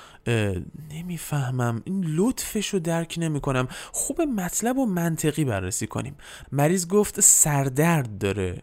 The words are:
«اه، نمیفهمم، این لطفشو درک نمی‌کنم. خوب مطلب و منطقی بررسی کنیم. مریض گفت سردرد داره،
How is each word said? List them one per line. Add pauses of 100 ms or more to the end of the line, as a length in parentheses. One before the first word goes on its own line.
(260)
«اه، (360)
نمیفهمم،
این
لطفشو
درک
نمی‌کنم. (240)
خوب
مطلب
و
منطقی
بررسی
کنیم. (360)
مریض
گفت
سردرد
داره،